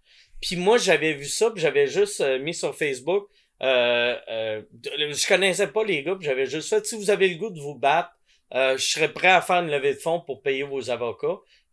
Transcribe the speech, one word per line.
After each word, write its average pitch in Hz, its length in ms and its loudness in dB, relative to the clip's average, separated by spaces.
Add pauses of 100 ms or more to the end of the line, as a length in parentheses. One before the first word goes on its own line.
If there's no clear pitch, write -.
(400)
Puis - 160 -6
moi, 190 220 4
j'avais 160 360 2
vu 139 120 -8
ça, 208 240 0
puis 208 100 -6
j'avais 143 280 4
juste, 190 340 0
euh, 135 160 2
mis 143 160 -4
sur 160 220 -4
Facebook. 151 520 -2 (360)
Euh, 120 520 2 (140)
euh, 110 320 -4 (100)
de-, 139 420 -6
je 139 140 -2
connaissais 190 380 2
pas 220 180 -2
les 170 200 -2
gars, 170 100 -4
puis 185 140 -6
j'avais 135 180 0
juste 147 240 -6
fait, « 214 160 0
Si 226 100 -6
vous 208 140 -2
avez 190 180 4
le 175 120 -4
goût 214 100 -6
de 175 100 -12
vous 147 140 -10
battre, 143 380 2 (420)
euh, 131 240 2
je 123 100 -2
serais 151 240 0
prêt 175 180 2
à 185 120 8
faire 180 220 0
une 160 80 -4
levée 139 240 0
de 139 40 -12
fonds 165 220 -2
pour - 220 -10
payer 135 180 0
vos 139 300 -6
avocats. » 120 480 -4 (340)